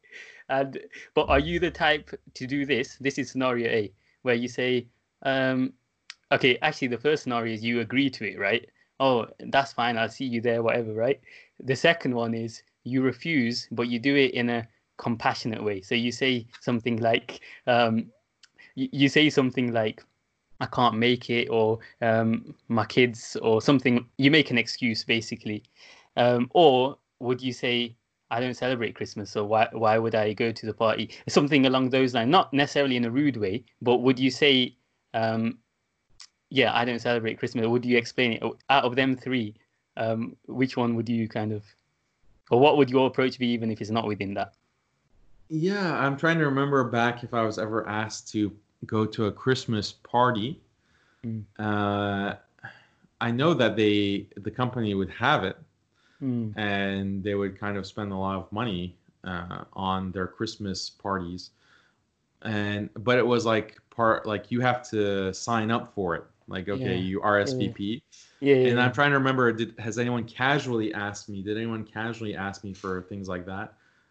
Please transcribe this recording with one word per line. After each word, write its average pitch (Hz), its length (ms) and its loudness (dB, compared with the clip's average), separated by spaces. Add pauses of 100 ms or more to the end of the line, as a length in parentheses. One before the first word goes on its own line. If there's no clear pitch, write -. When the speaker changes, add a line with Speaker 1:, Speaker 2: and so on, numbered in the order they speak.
(480)
Speaker 1:
And, 135 320 -2 (340)
but - 160 2
are 139 100 6
you 170 200 0
the 170 120 0
type 151 380 0 (260)
to 131 120 -10
do 139 180 -2
this? 135 340 -2
This 139 180 -2
is 131 140 -4
scenario 123 380 0
A, 110 220 0 (300)
where 123 140 2
you 123 120 -2
say, 123 400 -2 (360)
um, 131 500 0 (580)
"Okay, 123 300 4
actually 151 280 -2
the 120 80 -4
first 147 260 0
scenario 117 300 -2
is 110 100 -8
you 120 180 0
agree 127 300 0
to - 200 -10
it," 90 80 -10
right? 101 280 -2 (320)
"Oh, 131 280 2 (120)
that's 135 340 0
fine. 120 240 -2
I'll 113 120 0
see 135 160 -8
you 117 160 -2
there," 117 220 0
whatever, 113 300 -2
right? 117 260 0 (440)
The 127 120 -2
second 165 400 2
one 117 180 -2
is 113 300 -8 (200)
you 127 180 -2
refuse, 127 720 0
but 120 180 -2
you 120 100 -2
do 139 160 2
it 135 180 4
in 120 160 0
a 117 180 -2 (300)
compassionate 117 680 -2
way. 104 180 -4
So 120 140 -4
you 117 160 0
say 120 360 -2 (140)
something 117 360 -2
like, 117 440 0 (260)
um, 117 380 4 (720)
y-, 131 140 -2
you 139 180 4
say 151 200 4
something 123 440 0
like, 110 300 -2 (560)
"I - 60 -4
can't 117 320 2
make 120 320 2
it," 120 200 0
or, 113 300 2 (220)
um, 113 540 0 (120)
"My 113 180 0
kids," 120 560 2
or 110 200 2
something. 127 440 4 (120)
You 139 140 4
make 156 200 4
an 123 60 0
excuse, 117 460 -2
basically. 113 600 -4 (540)
Um, 123 360 2
or 139 440 6 (220)
would 123 220 -2
you 127 120 -6
say, 120 420 -2 (360)
"I 120 100 -2
don't 127 140 -4
celebrate 117 400 -4
Christmas, 104 360 -10
so 104 140 -4
why, 110 260 2
why 110 260 2
would 113 180 0
I 107 180 0
go 113 180 -2
to 110 140 -10
the 107 80 -6
party?" 110 380 0 (180)
Something 143 360 4
along 131 260 2
those 131 220 2
lines, 117 180 0
not 180 220 4
necessarily 139 440 2
in 120 80 0
a 117 60 -2
rude 135 260 0
way, 101 260 -4 (180)
but 120 180 4
would 123 200 4
you 135 120 2
say, 127 440 4 (380)
um, 113 460 -2 (920)
"Yeah, 123 260 4
I 120 100 2
don't 120 140 -2
celebrate 113 400 -2
Christmas"? 117 280 -2
Would 123 180 0
you 123 120 4
explain 120 360 0
it? - 100 -6 (260)
Out 135 160 4
of 123 120 -2
them 131 180 2
three, 123 400 -4 (420)
um, 113 380 -4 (120)
which 127 300 -2
one 117 180 0
would 113 120 -4
you 113 220 -2
kind 107 240 -4
of, 104 100 -8 (880)
or 120 80 6
what 151 180 8
would 135 120 6
your 131 180 4
approach 131 320 -2
be, 123 100 -2
even 113 220 -2
if 107 100 -6
it's 104 100 -8
not 110 160 0
within 98 260 -4
that? 98 200 -6 (960)
Speaker 2:
Yeah, 170 500 -2
I'm 139 180 0
trying 165 220 2
to 151 60 2
remember 139 380 2
back 120 400 0
if 120 100 -8
I 117 100 2
was 110 160 -2
ever 110 280 -2
asked 110 460 -6
to 104 180 0 (340)
go 110 200 0
to 107 220 -2
a 95 40 0
Christmas 120 640 -2
party. 120 640 0 (680)
Speaker 1:
Mm. 110 180 -8 (140)
Speaker 2:
Uh, 101 800 -2 (840)
I 117 100 -2
know 143 220 2
that 113 240 2
they, 101 500 2 (100)
the 104 140 -8
company 120 440 -2
would 95 160 -2
have 123 340 0
it, - 120 -6 (640)
Speaker 1:
Mm. 120 360 -4
Speaker 2:
and 98 640 -2
they 101 120 -2
would 98 240 -4
kind 101 180 -4
of 95 100 -8
spend 101 240 -8
a 98 40 -6
lot 95 200 -2
of 90 160 -8
money, 95 460 -6 (260)
uh, 92 400 -10 (100)
on 95 380 -4
their 92 160 -6
Christmas - 600 -8
parties. 90 640 -8 (920)
And, 104 520 -4
but 123 240 0
it 113 80 4
was, 120 200 2
like, 110 320 0 (120)
part, 113 360 2
like, 104 260 -6
you 120 100 -2
have 123 300 0
to 98 420 0
sign 113 380 -2
up - 220 -4
for 87 220 -2
it. - 80 -8 (240)
Like, 95 220 -8
okay, 101 260 -4
Speaker 1:
Yeah. - 0 -
Speaker 2:
you 92 240 -4
Speaker 1:
Yeah, - 60 -2
yeah. 107 40 2
Speaker 2:
R 101 100 6
S 131 140 0
V 127 160 -2
P. 107 340 -6 (360)
Speaker 1:
Yeah, 139 160 6
yeah, 127 140 6
Speaker 2:
And 120 80 4
Speaker 1:
yeah. 123 80 4
Speaker 2:
I'm 123 80 2
trying 143 180 4
to 139 60 4
remember, 131 340 4
did, 113 280 -4
has 107 200 -6
anyone 120 240 -2
casually 127 720 -2
asked 101 360 -8
me? 98 140 -10
Did 104 140 -4
anyone 113 260 -6
casually 110 520 -8
ask 98 280 -8
me 98 100 -10
for 92 300 -6
things 98 240 -12
like 90 180 -6
that? 98 280 -12 (380)